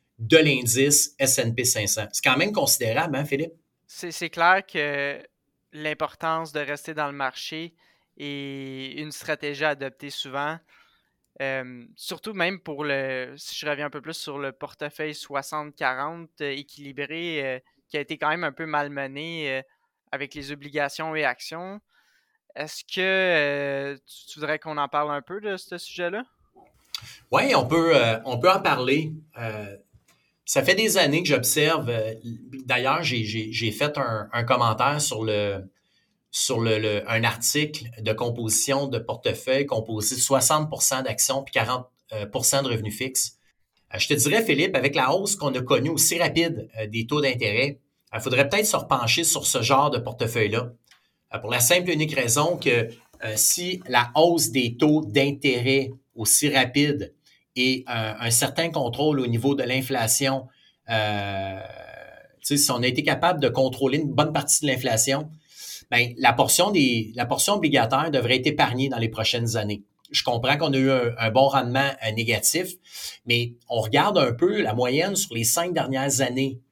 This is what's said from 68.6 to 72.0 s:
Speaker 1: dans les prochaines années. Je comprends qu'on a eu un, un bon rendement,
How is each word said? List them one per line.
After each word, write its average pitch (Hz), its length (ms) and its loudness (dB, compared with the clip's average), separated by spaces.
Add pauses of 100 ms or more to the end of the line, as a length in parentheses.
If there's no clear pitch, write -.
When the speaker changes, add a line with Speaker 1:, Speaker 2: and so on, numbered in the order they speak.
Speaker 1:
dans 131 80 -4
les 113 120 0
prochaines 113 460 -2
années. 104 280 -4 (280)
Je - 120 0
comprends 123 340 2
qu'on 147 160 0
a 135 40 2
eu 131 140 4
un, 120 260 2
un 113 140 0
bon 131 160 6
rendement, 135 420 2 (160)